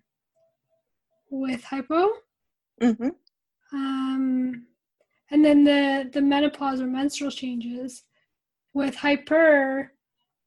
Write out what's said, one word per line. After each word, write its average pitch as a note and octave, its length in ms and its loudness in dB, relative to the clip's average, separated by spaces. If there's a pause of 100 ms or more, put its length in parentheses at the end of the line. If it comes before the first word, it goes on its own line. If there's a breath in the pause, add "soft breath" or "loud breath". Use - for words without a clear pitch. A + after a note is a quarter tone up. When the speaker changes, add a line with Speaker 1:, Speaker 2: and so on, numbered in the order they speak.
(1300)
Speaker 1:
with C4 340 -8
hypo. D#4 460 -2 (720)
Speaker 2:
Mm-hmm. A#3 280 0 (640)
Speaker 1:
Um, C4 960 -4 (640)
and D4 120 6
then D4 200 6
the, C#4 500 2
the C#4+ 80 0
menopause C#4 580 0
or B3+ 80 -4
menstrual C#4 440 -4
changes. B3 720 -10 (680)
With C#4 220 -4
hyper, C#4+ 960 2 (540)